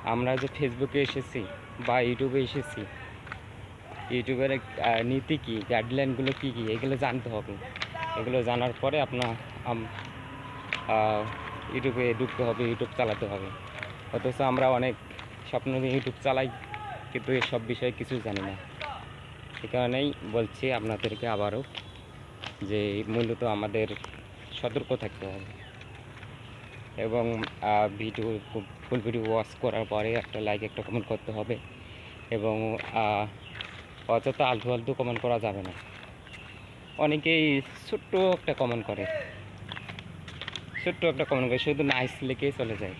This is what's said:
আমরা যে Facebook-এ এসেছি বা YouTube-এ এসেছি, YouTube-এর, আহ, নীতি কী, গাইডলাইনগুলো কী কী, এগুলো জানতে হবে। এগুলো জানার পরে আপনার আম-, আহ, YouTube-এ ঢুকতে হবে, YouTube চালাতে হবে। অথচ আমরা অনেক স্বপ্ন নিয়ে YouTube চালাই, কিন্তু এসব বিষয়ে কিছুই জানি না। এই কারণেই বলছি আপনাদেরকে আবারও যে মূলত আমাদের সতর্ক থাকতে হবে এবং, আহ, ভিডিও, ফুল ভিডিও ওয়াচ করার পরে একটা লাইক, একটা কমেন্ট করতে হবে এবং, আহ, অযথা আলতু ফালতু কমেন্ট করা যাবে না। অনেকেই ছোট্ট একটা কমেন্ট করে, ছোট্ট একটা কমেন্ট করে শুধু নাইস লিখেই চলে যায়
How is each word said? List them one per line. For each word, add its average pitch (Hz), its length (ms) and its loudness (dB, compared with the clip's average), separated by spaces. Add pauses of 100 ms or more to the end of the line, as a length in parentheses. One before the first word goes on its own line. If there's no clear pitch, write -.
আমরা 123 340 4
যে 131 100 0 (120)
Facebook-এ 135 420 2
এসেছি 131 440 0 (400)
বা 127 160 6
YouTube-এ 127 420 4
এসেছি, 123 380 -2 (1300)
YouTube-এর, 127 480 2 (220)
আহ, 113 200 6
নীতি 135 440 2
কী, 113 240 -2
গাইডলাইনগুলো 127 640 2 (100)
কী 135 100 0
কী, 113 220 0
এগুলো 131 240 2
জানতে 123 320 0
হবে। 104 240 -4 (640)
এগুলো 123 260 2
জানার 120 380 4
পরে 143 200 4
আপনার 123 340 0 (300)
আম-, 117 200 -2 (1000)
আহ, 107 360 6 (520)
YouTube-এ 123 440 4
ঢুকতে 123 240 0
হবে, 117 200 2
YouTube 117 340 0
চালাতে 110 300 2
হবে। 98 180 -2 (680)
অথচ 123 280 0
আমরা 131 280 6
অনেক 123 260 4 (540)
স্বপ্ন 131 220 0
নিয়ে 131 220 2
YouTube 131 300 0
চালাই, 131 260 4 (640)
কিন্তু 127 180 0
এসব 120 360 2
বিষয়ে 123 240 2
কিছুই 120 320 -4
জানি 98 180 -2
না। 98 100 -2 (1120)
এই 113 80 -8
কারণেই 127 420 2 (180)
বলছি 117 400 0
আপনাদেরকে 110 560 0
আবারও 104 360 2 (1000)
যে 104 460 0
মূলত 113 360 2
আমাদের 107 440 2 (640)
সতর্ক 127 440 0
থাকতে 104 300 -6
হবে 95 420 -10 (1300)
এবং, 113 420 2 (180)
আহ, 104 360 4
ভিডিও, 110 420 -2 (500)
ফুল 127 100 4
ভিডিও 110 320 0
ওয়াচ 110 160 4 (140)
করার 110 280 2
পরে 107 240 2
একটা 110 280 -2
লাইক, 104 220 2
একটা 110 180 -4
কমেন্ট 107 260 -2
করতে 113 240 -2
হবে 110 260 -2 (760)
এবং, 110 460 2 (160)
আহ, 107 340 4 (840)
অযথা 131 340 4
আলতু 123 240 2
ফালতু 123 240 2
কমেন্ট 120 280 0
করা 120 180 4
যাবে 101 240 0
না। 90 80 -8 (1300)
অনেকেই 151 640 6 (260)
ছোট্ট - 280 -2
একটা 185 380 4
কমেন্ট 120 320 2
করে, - 200 -2 (1800)
ছোট্ট 180 220 2
একটা 147 200 4
কমেন্ট 127 220 4
করে 123 100 4
শুধু 147 260 4
নাইস 127 280 4 (100)
লিখেই 135 360 2
চলে 113 200 0
যায় 95 220 -4